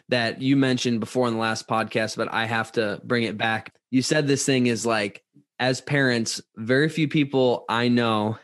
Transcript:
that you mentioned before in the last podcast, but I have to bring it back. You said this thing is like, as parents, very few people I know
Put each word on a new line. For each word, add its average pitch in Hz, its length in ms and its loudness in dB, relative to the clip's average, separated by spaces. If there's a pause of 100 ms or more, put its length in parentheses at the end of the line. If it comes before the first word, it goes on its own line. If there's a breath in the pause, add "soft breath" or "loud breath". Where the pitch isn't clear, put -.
that 117 320 -2
you 135 160 2
mentioned 127 440 2
before 120 280 0
in 113 60 -2
the 113 60 -2
last 113 280 -2
podcast, 110 480 -2
but 110 160 -4
I 113 140 -2
have 113 260 -4
to 107 320 -2
bring 120 200 0
it 107 120 -4
back. 110 380 -4 (160)
You 127 120 2
said 151 240 0
this 135 180 0
thing 127 220 2
is 113 200 0
like, 107 360 -2 (380)
as 127 200 0
parents, 127 600 0 (160)
very 127 320 2
few 160 180 0
people 135 600 2
I 117 200 0
know 110 560 2